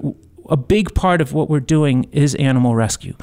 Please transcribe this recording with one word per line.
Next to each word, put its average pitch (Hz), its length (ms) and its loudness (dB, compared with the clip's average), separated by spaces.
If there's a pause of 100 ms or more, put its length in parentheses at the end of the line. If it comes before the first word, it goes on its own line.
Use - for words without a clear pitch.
(480)
a 160 80 0
big 185 380 0
part 180 260 2
of 139 140 -4
what 156 160 -2
we're 151 100 0
doing 139 500 0
is 143 260 0
animal 127 380 2
rescue. 113 480 -2